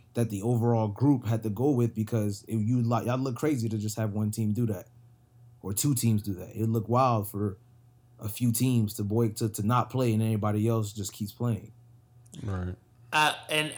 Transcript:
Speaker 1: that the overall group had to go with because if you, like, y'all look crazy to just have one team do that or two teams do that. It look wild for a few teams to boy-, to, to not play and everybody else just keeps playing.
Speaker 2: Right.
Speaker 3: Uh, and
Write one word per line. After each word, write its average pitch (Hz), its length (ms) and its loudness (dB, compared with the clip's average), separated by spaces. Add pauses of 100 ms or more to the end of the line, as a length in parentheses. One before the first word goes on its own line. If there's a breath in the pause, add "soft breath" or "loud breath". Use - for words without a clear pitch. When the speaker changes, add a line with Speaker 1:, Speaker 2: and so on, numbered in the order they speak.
(160 soft breath)
Speaker 1:
that 117 160 0
the 98 100 -4
overall 117 460 2
group 120 400 2
had 107 160 0
to 110 60 -2
go 120 200 0
with 120 240 2
because 107 540 -2
if 110 120 -2
you, 120 220 2
like, 117 240 2
y'all 123 140 0
look 131 160 -2
crazy 127 340 0
to 110 80 -2
just 107 200 -4
have 98 160 -2
one 107 180 0
team 107 220 0
do 120 140 0
that 92 200 -6 (720)
or 98 120 -6
two 139 200 2
teams 113 300 2
do 101 120 -4
that. - 200 -12
It 110 140 0
look 113 200 0
wild 120 400 4
for 101 280 -4 (600)
a 110 100 -6
few 120 220 0
teams 117 440 2
to 107 80 -4
boy-, 110 260 2
to, 110 200 -2
to 104 160 -6
not 123 260 2
play 127 220 2
and 110 100 2
everybody 107 440 2
else 110 260 0
just 101 200 -8
keeps 104 180 -6
playing. 117 400 -4 (720)
Speaker 2:
Right. 92 320 -4 (380)
Speaker 3:
Uh, 151 200 4 (160)
and 156 280 0